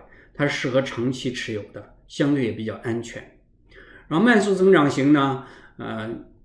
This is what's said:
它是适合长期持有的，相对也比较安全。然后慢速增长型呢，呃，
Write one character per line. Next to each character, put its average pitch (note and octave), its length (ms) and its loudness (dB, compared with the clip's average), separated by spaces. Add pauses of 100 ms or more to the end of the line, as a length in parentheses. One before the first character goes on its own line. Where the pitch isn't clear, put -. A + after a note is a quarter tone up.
(340)
它 C#3+ 140 -2
是 C#3 100 -6
适 D3 120 -4
合 F3 120 2
长 B2+ 300 -4
期 B2+ 200 -6
持 - 220 -8
有 G#2 80 -6 (100)
的， - 220 -18 (140)
相 D3 260 0
对 C3+ 120 0
也 G#2+ 60 -2
比 A2 140 -8
较 G#2+ 80 -6 (100)
安 A#2 200 -4
全。 - 180 -14 (880)
然 D#3 120 0
后 G#3+ 60 4
慢 A#3 160 6
速 G3 140 0
增 F#3 160 6
长 D3+ 180 6
型 C#3 240 2
呢， C3+ 320 2 (320)
呃， A2+ 320 -10 (360)